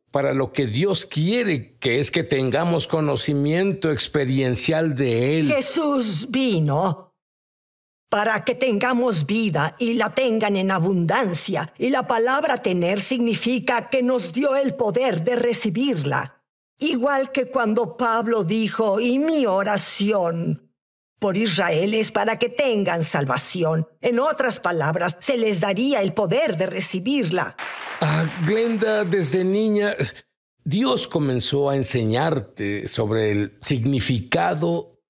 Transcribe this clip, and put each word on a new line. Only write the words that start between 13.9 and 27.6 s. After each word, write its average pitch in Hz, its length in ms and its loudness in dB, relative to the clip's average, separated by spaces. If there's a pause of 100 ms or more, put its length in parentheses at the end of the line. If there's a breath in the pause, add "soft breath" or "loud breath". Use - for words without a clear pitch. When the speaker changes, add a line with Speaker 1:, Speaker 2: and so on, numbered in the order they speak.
Speaker 2:
nos 240 300 0
dio 269 240 0
el 277 180 0
poder 214 480 0
de 240 140 0
recibirla. 208 1080 -2 (380)
Igual 269 500 0
que 254 200 -2
cuando 220 460 0
Pablo 226 460 0
dijo, 214 580 0
"Y 247 200 2
mi 311 260 0
oración 196 1300 0 (480)
por 190 160 0
Israel 185 580 0
es 220 160 0
para 214 280 0
que 240 100 0
tengan 202 540 0
salvación". 160 840 0 (140)
En 240 180 0
otras 277 400 0
palabras, 175 600 -2
se 269 160 0
les 214 240 0
daría 214 420 0
el 190 120 0
poder 214 420 0
de 185 100 0
recibirla. 185 880 -2 (460)